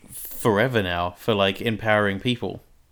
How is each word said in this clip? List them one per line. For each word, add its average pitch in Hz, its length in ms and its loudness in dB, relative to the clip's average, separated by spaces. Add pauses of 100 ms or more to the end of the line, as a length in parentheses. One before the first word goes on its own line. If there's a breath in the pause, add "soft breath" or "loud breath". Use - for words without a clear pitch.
(120)
forever 113 680 0
now 87 340 -2
for, - 180 -2
like, 98 280 2
empowering 104 580 2
people. 110 400 -4 (320)